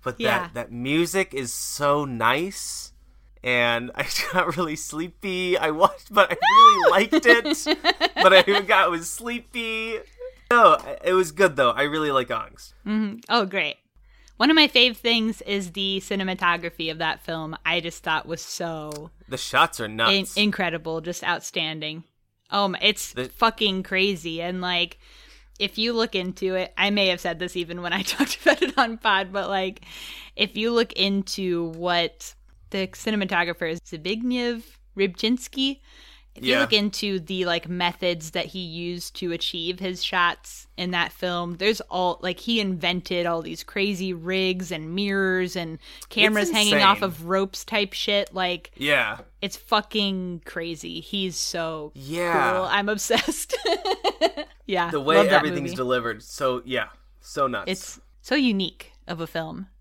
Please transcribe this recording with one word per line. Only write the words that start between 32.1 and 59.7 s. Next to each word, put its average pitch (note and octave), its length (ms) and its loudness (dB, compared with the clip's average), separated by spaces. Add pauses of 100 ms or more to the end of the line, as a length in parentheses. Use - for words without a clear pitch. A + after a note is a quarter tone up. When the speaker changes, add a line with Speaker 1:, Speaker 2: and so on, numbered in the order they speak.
Speaker 2:
the F#3+ 180 -4
cinematographer F3+ 840 -2
is, E3+ 120 -6
Zbigniew A#3 840 -4 (340)
Rybczynski, B3 840 -2 (540)
if B3 100 -10
you B3 80 2
Speaker 1:
Yeah. B3 80 4
Speaker 2:
look A#2 100 0
into G3+ 480 0
the, F3+ 240 -4
like, E3+ 240 -2
methods F3 640 -2
that F3+ 140 -4
he - 140 -12
used F3 560 -8
to F3 180 -4
achieve E3+ 460 -6
his F#3 240 -6
shots - 640 -2 (100)
in F3+ 140 -4
that F3 200 -2
film, F3 460 -4
there's G#3 240 0
all, F3+ 400 -2
like, F3+ 180 -4
he A#3 220 0
invented F3+ 640 -2
all E3+ 160 -2
these E3 220 -10
crazy F#3+ 500 -2
rigs F#3 580 -2
and D#3+ 240 -8
mirrors F#3+ 600 0
and E3 220 -6 (300)
cameras G#3 400 4
Speaker 1:
It's A3 80 2
Speaker 2:
hanging G#3 260 4
off G3 140 8
Speaker 1:
insane. G#3 60 -2
Speaker 2:
of E3 220 -4
ropes F#3+ 400 -2
type G#3 260 -2
shit. - 420 -2
Like, F3+ 440 -4
Speaker 1:
Yeah. B2+ 400 2 (240)
Speaker 2:
it's G3 160 -8
fucking F#3+ 880 -2
crazy. E3 560 -10
He's F#3 340 -4
so D#3+ 600 -6
Speaker 1:
Yeah. D3 580 0
Speaker 2:
cool. F#3 160 0
I'm G3+ 180 0
obsessed. - 760 -2
<laughs> - 60 -4 (960)
Yeah, F3 260 0
Speaker 1:
The D3+ 100 0
way D3+ 160 6
Speaker 2:
love G3 120 8
that G3 80 8
Speaker 1:
everything's - 340 0
Speaker 2:
movie. - 60 -8
Speaker 1:
delivered, B2 460 -2
so, B2+ 400 -2
yeah, A#2+ 260 -4 (320)
so C#3 260 -2
nuts. A2+ 240 -4
Speaker 2:
It's - 280 -8 (220)
so - 140 -2
unique A3+ 560 0 (160)
of E3+ 120 -8
a E3 60 -6
film. E3 420 -8 (140)